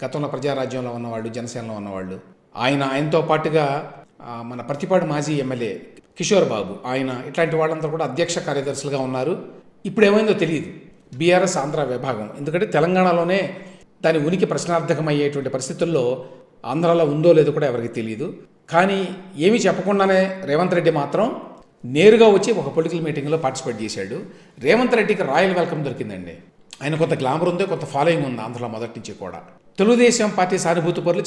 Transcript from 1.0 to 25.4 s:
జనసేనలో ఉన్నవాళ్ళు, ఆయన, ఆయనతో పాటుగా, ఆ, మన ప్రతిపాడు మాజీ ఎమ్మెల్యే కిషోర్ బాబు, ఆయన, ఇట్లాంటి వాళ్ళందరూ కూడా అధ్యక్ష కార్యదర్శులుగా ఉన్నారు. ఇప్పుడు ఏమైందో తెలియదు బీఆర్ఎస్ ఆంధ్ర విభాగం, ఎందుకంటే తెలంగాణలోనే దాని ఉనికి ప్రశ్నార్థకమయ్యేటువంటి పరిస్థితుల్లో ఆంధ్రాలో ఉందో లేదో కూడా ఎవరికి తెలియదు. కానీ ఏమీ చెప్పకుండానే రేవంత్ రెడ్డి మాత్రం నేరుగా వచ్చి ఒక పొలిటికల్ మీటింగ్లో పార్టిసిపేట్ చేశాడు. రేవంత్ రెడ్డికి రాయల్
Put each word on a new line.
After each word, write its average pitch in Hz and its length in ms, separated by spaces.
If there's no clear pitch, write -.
జనసేనలో 113 440
ఉన్నవాళ్ళు, 95 460
ఆయన, 139 260
ఆయనతో 151 380
పాటుగా, 156 440
ఆ, 117 200
మన 120 200
ప్రతిపాడు 170 440
మాజీ 151 300
ఎమ్మెల్యే 127 460
కిషోర్ 165 320
బాబు, 98 260
ఆయన, 127 420
ఇట్లాంటి 160 280
వాళ్ళందరూ 160 340
కూడా 156 160
అధ్యక్ష 165 320
కార్యదర్శులుగా 139 640
ఉన్నారు. 131 340
ఇప్పుడు 208 200
ఏమైందో 214 280
తెలియదు 160 400
బీఆర్ఎస్ 180 400
ఆంధ్ర 147 260
విభాగం, 123 540
ఎందుకంటే 156 280
తెలంగాణలోనే 180 880
దాని 160 140
ఉనికి 180 280
ప్రశ్నార్థకమయ్యేటువంటి 147 1040
పరిస్థితుల్లో 131 760
ఆంధ్రాలో 165 400
ఉందో 156 280
లేదో 147 180
కూడా 147 160
ఎవరికి 120 200
తెలియదు. 113 460
కానీ 190 380
ఏమీ 202 200
చెప్పకుండానే 190 880
రేవంత్ 175 280
రెడ్డి 165 180
మాత్రం 160 500
నేరుగా 208 420
వచ్చి 202 260
ఒక 139 220
పొలిటికల్ 165 300
మీటింగ్లో 147 320
పార్టిసిపేట్ 131 440
చేశాడు. 107 400
రేవంత్ 220 360
రెడ్డికి 202 280
రాయల్ 175 320